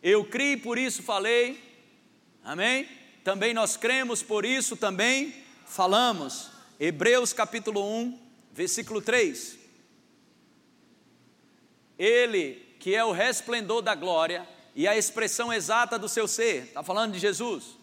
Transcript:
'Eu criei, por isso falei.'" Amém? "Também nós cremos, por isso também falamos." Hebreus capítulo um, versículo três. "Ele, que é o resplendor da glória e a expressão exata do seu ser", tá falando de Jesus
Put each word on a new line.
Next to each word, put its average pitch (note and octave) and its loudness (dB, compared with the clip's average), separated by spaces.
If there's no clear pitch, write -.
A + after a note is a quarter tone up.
'Eu G3+ 4
criei, C#4 0
por A#3 -4
isso B3+ -4
falei.'" A#3 0
Amém? G#3+ -2
"Também G3 0
nós A3+ 0
cremos, B3 0
por G#3 -2
isso B3+ 0
também A#3 0
falamos." F#3+ 0
Hebreus G#3+ 2
capítulo G#3+ -2
um, A#3 -4
versículo G3 -4
três. G#3+ 0
"Ele, G#3+ 2
que F#3 -2
é A3 2
o A3+ 2
resplendor A3+ 0
da G#3 0
glória E3+ -2
e D3 0
a G#3 4
expressão A3 -2
exata A3+ 0
do G3+ -6
seu A3 -2
ser", F#3 -2
tá C#3 -8
falando G#3 -2
de F#3 -6
Jesus F#3+ -2